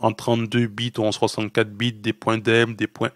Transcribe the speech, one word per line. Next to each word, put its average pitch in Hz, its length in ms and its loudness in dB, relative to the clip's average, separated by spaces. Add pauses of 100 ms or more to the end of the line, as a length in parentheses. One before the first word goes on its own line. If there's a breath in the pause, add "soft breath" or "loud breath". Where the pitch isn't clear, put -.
en 110 100 2
trente-deux 117 540 0
bits 113 320 -4
ou 110 60 2
en 104 80 2
soixante-quatre 107 600 0
bits 113 220 -2
des 107 180 -4
points 113 240 -2
dem, 113 380 2
des 107 120 -2
points - 300 -2